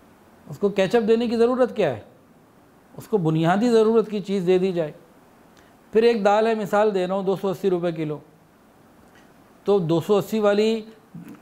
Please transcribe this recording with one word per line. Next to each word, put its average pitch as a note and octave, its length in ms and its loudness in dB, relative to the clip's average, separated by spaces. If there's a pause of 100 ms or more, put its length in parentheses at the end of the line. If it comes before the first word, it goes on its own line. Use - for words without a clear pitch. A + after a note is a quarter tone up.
(460)
उसको G3 240 -4
केचप G3+ 340 0
देने A3+ 240 2
की A#3 100 -2
ज़रूरत B3 340 0
क्या F3+ 160 0
है, A2 200 -8 (840)
उसको - 260 -4
बुनियादी E3 500 0
ज़रूरत A3 380 2
की G#3 120 -6
चीज़ F#3+ 260 -4
दे F#3 120 4
दी F#3+ 140 -2
जाए। E3 220 -6 (1000)
फिर A3+ 120 4
एक A#3 200 2
दाल G#3+ 240 2
है, A3+ 80 0
मिसाल G#3 340 0
दे F#3 160 -2
रहा F#3+ 100 -4
हूँ, G3 80 -4
दो F#3+ 120 0
सौ G3 140 -4
अस्सी F#3+ 180 -4
रुपये F3 240 -2
किलो, D3+ 280 -8 (1500)
तो G3+ 140 4
दो E3 200 0
सौ G#3 160 0
अस्सी G#3+ 240 -2
वाली G#3 340 2 (680)